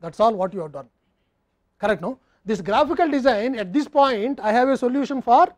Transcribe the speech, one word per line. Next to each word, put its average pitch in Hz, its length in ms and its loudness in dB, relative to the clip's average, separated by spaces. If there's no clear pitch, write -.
That's 165 200 -10
all 226 140 4
what 190 200 -4
you 190 60 -8
have 156 100 -10
done. 139 160 -14
Correct, 202 200 -2
no? 208 200 -8
This 196 160 -4
graphical 277 500 0
design, 247 460 0
at 196 160 -8
this 277 160 -2
point, 262 500 0
I 214 140 0
have 247 160 2
a 269 80 2
solution 254 440 -2
for, 277 380 4